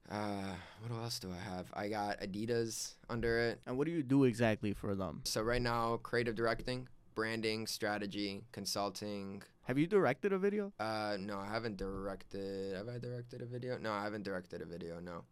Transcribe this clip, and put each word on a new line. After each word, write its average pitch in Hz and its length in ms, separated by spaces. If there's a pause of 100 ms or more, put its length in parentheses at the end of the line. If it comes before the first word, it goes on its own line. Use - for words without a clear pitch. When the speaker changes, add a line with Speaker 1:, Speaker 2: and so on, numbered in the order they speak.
(100)
Speaker 1:
uh, 101 440 (280)
what 117 200
else 117 160
do 92 140
I 90 100 (140)
have? 90 180
I 104 140
got 104 320
Adidas 113 720 (160)
under 117 300
it. 117 260
Speaker 2:
And 123 100
what 143 100
do 165 60
you 165 100
do 135 220
exactly 110 500
for 101 200
them? 95 300
Speaker 1:
So - 180
right 120 200
now, 117 340
creative 117 400
directing, 117 520 (260)
branding, 110 520
strategy, 104 880
consulting. 101 920 (220)
Speaker 2:
Have 127 140
you 160 80
directed 185 460
a 190 60
video? 202 400
Speaker 1:
Uh, 107 400
no, 101 200
I 98 80
haven't 110 300
directed. 98 1000
Have 104 120
I 120 100
directed 123 440
a 120 40
video? 123 320
No, 107 140
I 101 100
haven't 107 200
directed 92 400
a 82 40
video, 85 340
no. 87 320